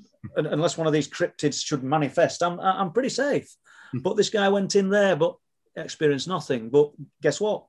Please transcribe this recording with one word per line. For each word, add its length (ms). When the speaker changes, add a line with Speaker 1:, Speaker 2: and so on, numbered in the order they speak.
Speaker 1:
un-, 80
unless 320
one 80
of 80
these 160
cryptids 520
should 220
manifest, 580
I'm, 180
I, 200
I'm 120
pretty 180
safe. 440
Speaker 2:
Hmm. 80
Speaker 1:
But 180
this 140
guy 180
went 260
in 140
there, 280
but 200
experienced 520
nothing. 420
But 220
guess 220
what? 260